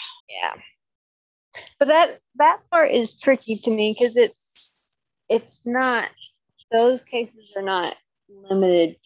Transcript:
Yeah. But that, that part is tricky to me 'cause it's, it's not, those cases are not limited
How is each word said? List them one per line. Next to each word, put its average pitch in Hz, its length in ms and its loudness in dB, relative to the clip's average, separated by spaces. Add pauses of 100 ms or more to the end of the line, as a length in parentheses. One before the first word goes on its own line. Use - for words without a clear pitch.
(300)
Yeah. 87 320 -10 (1160)
But 277 80 2
that, 311 320 2 (160)
that 320 240 2 (100)
part 330 220 2
is 233 260 -2
tricky 262 420 -2
to - 100 -6
me 214 260 -2
'cause 240 220 -2
it's, - 600 -2 (520)
it's 233 360 -6
not, 247 440 -4 (600)
those 240 320 2
cases 220 540 -10
are 196 60 -6
not 190 340 -4 (320)
limited 190 800 0